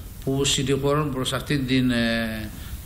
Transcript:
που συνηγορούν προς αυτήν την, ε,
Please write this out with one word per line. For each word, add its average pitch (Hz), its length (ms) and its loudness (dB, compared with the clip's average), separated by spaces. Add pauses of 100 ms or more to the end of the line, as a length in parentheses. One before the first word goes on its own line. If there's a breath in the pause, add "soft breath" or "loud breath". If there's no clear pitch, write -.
(240 loud breath)
που 135 220 0
συνηγορούν 139 680 2
προς 127 220 -2
αυτήν 131 340 0
την, 127 240 4
ε, 113 580 0 (360 loud breath)